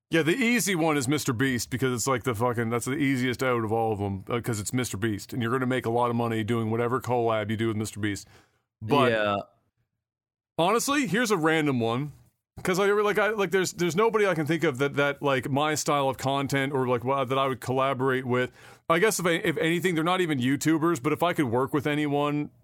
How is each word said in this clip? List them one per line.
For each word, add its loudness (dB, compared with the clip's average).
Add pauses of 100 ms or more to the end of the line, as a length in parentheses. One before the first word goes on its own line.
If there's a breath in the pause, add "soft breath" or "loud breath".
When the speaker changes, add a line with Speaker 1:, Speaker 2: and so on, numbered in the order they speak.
Speaker 1:
Yeah, 2
the 2
easy 2
one 2
is -2
Mister 0
Beast 0
because -2
it's, -4
like, 0
the -2
fucking, -2
that's -2
the -4
easiest 0
out 0
of -4
all 0
of -4
them, -4
uh, -2
'cause -4
it's -8
Mister -2
Beast, -4
and -4
you're -2
gonna 0
make 0
a -2
lot 2
of 0
money 0
doing -2
whatever 0
collab 0
you -2
do -2
with -2
Mister -6
Beast. -4 (540 soft breath)
But 4
Speaker 2:
Yeah. 0 (1200)
Speaker 1:
honestly, 2
here's 0
a 2
random 2
one, -2 (520)
'cause 0
I, 2
like, 2
I, 4
like, -2
there's, 2
there's -2
nobody 4
I 2
can -2
think 0
of 0
that, 0
that, 0
like, 0
my 0
style 0
of -2
content -2
or, 0
like, 0
wha-, 0
that -2
I 0
would -4
collaborate 0
with. 0 (380 loud breath)
I 2
guess 4
if -2
I, 2
if -2
anything, 0
they're 0
not 0
even 0
YouTubers, 0
but -2
if -2
I 2
could 0
work -2
with -2
anyone, -2 (140)